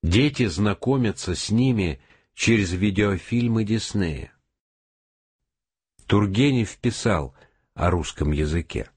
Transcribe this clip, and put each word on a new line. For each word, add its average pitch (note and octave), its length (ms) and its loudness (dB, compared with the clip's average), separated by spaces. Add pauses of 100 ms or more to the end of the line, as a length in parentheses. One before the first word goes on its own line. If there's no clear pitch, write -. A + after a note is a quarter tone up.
Дети B2 420 2
знакомятся G#2 880 -2
с - 140 -8
ними G#2+ 500 2 (340)
через G#2 400 2
видеофильмы G#2 880 0
Диснея. G2 680 -4 (1700)
Тургенев G#2+ 720 2
писал G2+ 580 -2 (380)
о F2 160 0
русском D2+ 420 -2
языке D2+ 640 -2